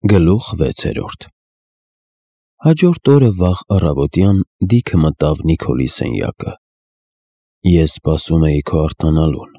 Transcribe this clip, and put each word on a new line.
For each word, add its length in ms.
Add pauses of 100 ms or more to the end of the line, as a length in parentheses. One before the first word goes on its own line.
Գլուխ 480
վեցերորդ։ 720 (1400)
Հաջորդ 480
օրը 220
վաղ 360
առավոտյան 680 (240)
Դիքը 360
մտավ 460
Նիքոլի 440
սենյակը։ 680 (1120)
"Ես 260
սպասում 560
էի 140
քո 180
արտանալուն։ 800